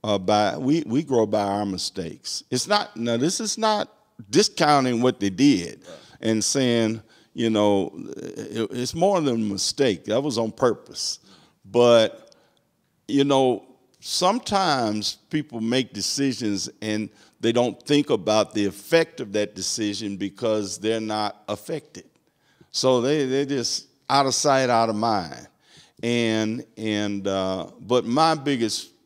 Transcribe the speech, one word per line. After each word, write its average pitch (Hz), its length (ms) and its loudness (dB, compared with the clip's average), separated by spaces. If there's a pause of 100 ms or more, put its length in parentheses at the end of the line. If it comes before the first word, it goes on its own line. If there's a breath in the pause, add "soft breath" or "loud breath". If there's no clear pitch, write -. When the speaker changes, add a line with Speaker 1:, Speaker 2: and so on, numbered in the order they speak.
Speaker 1:
uh, 104 120 0
by, 104 400 2
we, 143 280 0
we 123 180 0
grow 127 220 2
by 104 180 0
our 101 220 -2
mistakes. - 840 -8
It's 127 160 -4
not, 208 300 -2
now 117 200 -2
this 151 220 -2
is 214 180 -6
not 214 320 0 (400)
discounting 139 720 2
what 127 180 2
they 101 100 0
did 95 580 2
Speaker 2:
Right. 80 100 -20 (240 loud breath)
Speaker 1:
and 110 220 0
saying, 117 580 0 (320 soft breath)
you 117 160 0
know, 104 440 2 (240)
it, 107 540 -8
it's 123 240 -6
more 180 260 2
than 131 140 0
a - 20 -2
mistake. 104 680 0
That 110 160 0
was 139 160 -4
on 113 140 -2
purpose. - 680 -2 (440 soft breath)
But, 113 720 4 (720 soft breath)
you 139 160 2
know, 135 420 2 (360)
sometimes 160 1120 0 (140)
people 127 320 -6
make 117 320 0
decisions 113 760 -4 (120)
and 107 280 -4 (300 soft breath)
they 117 140 0
don't 120 340 0
think 147 220 2
about 107 440 2
the 104 120 0
effect 160 560 0
of 107 100 -10
that 104 240 -2
decision 101 600 -4
because 101 640 -2
they're 110 200 -2
not 107 480 -4
affected. - 640 -10 (640 soft breath)
So 127 280 2
they, 139 260 0
they're 135 200 0
just 131 420 -4 (220)
out 139 160 4
of 127 100 0
sight, 135 340 2
out 113 200 4
of 107 80 -2
mind. 92 500 -4 (560 soft breath)
And, 113 600 -2 (100)
and, 104 500 -4
uh, 95 420 -2 (120)
but 117 260 0
my 156 300 2
biggest 131 540 -4 (160)